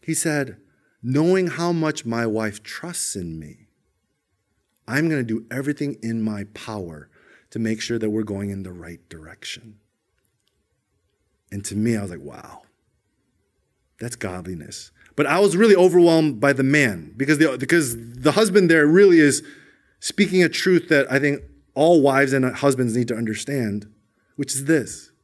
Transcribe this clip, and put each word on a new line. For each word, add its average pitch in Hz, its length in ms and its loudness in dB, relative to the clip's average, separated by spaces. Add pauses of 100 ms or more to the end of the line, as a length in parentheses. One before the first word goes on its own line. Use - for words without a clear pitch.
He 165 140 -6
said, 147 440 -4 (440)
"Knowing 165 460 2
how 170 240 -2
much 156 340 -4
my 117 180 -2
wife 110 380 -4
trusts - 540 -10
in 85 220 -10
me, - 300 -20 (1160)
I'm 147 220 -2
gonna 147 140 -2
do 110 280 -6
everything 143 520 -6
in 113 200 -4
my 104 220 -6 (100)
power 85 560 -12 (400)
to - 80 -10
make 110 220 -4
sure 117 180 -6
that 110 120 -2
we're 110 120 -2
going 101 280 -6
in 98 120 -8
the 92 100 -14
right 85 360 -18
direction." 90 720 -20 (1700)
And 101 140 -10
to 101 100 -8
me, 110 200 -2
I 101 60 -6
was 95 80 -10
like, 87 100 -14
"Wow, - 420 -20 (1400)
that's 120 160 -12
godliness." 90 760 -12 (240)
But 151 120 0
I 156 140 2
was 202 160 2
really 208 200 6
overwhelmed 170 640 4
by 139 120 2
the 135 100 0
man 131 540 0
because 139 220 0
the, 143 200 2
because 139 380 0 (240)
the 147 120 2
husband 180 380 4
there 156 160 6
really 175 320 8
is 143 240 4 (580)
speaking 185 420 0
a 165 60 4
truth - 400 0
that 139 240 2
I 135 60 2
think 143 240 -2 (320)
all 160 260 4
wives 135 320 2
and 135 120 2
husbands 127 520 0
need 123 120 -2
to 120 80 -4
understand, 110 680 -6 (500)
which - 180 -6
is 135 100 -6
this. 143 460 -2 (140)